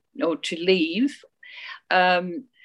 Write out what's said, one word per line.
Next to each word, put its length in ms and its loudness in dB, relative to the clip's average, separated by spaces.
or 160 0
to 200 -8
leave. 600 0
Um, 560 2